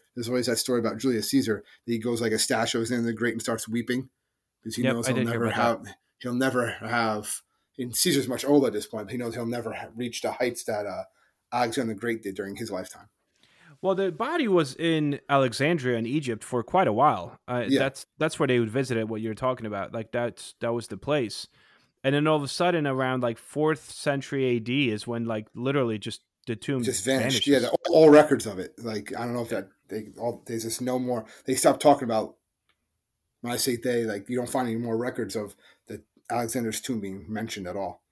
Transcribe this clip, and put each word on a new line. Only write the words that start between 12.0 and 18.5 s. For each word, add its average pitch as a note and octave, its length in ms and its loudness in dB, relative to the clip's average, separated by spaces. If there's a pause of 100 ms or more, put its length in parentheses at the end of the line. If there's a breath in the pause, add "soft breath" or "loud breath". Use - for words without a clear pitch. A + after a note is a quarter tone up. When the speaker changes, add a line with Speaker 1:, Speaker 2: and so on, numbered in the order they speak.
Speaker 1:
did G2 100 -6
during G2 220 -8
his G#2+ 160 -8
lifetime. - 380 -10 (680 soft breath)
Speaker 2:
Well, F#3+ 140 0
the F#3 180 0
body C4 360 -2
was E3 280 4
in D#3 440 0 (100)
Alexandria C3+ 720 2
in A2+ 80 -4
Egypt B2 360 -2
for A#2+ 200 -2
quite - 240 2
a A2 60 2
while. A2 440 2 (100)
Uh, B2 200 -2
Speaker 1:
Yeah. C3+ 120 4
Speaker 2:
that's, C3+ 280 -2 (100)
that's D#3+ 220 -2
where D3+ 80 2
they B2+ 120 4